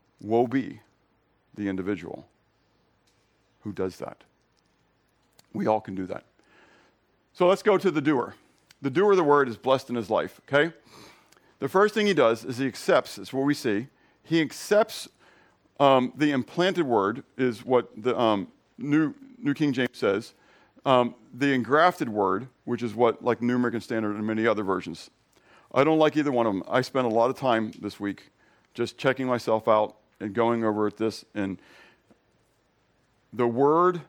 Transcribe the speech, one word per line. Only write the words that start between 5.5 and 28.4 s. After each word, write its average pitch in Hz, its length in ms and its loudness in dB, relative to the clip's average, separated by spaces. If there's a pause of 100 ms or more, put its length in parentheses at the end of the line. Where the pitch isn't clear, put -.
We 101 140 -4
all 107 140 0
can 95 140 -12
do 92 120 -8
that. - 180 -10 (1080)
So 180 140 2
let's 190 160 2
go 202 160 4
to 190 120 0
the 151 100 -2
doer. 135 340 0 (480)
The 139 80 -4
doer 190 220 4
of 190 40 4
the 175 80 4
word 143 240 4
is 110 80 -8
blessed 131 340 0
in 123 60 -4
his 110 140 -4
life, 90 380 -2
okay? 147 240 2 (880)
The 135 80 -4
first 202 260 2
thing 214 120 0
he 196 80 2
does 117 300 2
is 120 140 -8
he 135 80 -2
accepts, - 520 0
it's 98 140 -16
what 135 120 -2
we 143 100 0
see, 120 340 -2 (340)
he 165 180 -2
accepts, - 680 -2 (720)
um, 135 360 4
the 147 160 0
implanted 170 520 -2
word 113 400 0 (120)
is 123 280 -4
what 123 320 0
the, 113 220 -2
um, 107 300 0 (280)
New, 147 380 0 (240)
New 143 160 -2
King 147 180 0
James 123 240 -2
says, 104 380 -2 (500)
um, 123 300 4 (180)
the 139 200 0
engrafted 139 560 2
word, 104 400 0 (160)
which 120 180 -6
is 113 120 -6
what, 117 300 2
like, 117 160 0
New 120 160 0
American 120 240 -2
Standard 110 340 -4
and 107 120 -6
many 110 200 0
other 107 160 0
versions. 92 480 -6 (640)
I 135 100 4
don't 156 140 2
like 151 180 2
either 147 160 0
one 117 140 2
of 104 80 0
'em. 92 140 -4
I 123 120 0
spent 127 260 -2
a 117 40 -2
lot 117 200 2
of 127 60 -8
time 110 440 -2
this 101 180 -10
week - 320 -8 (440)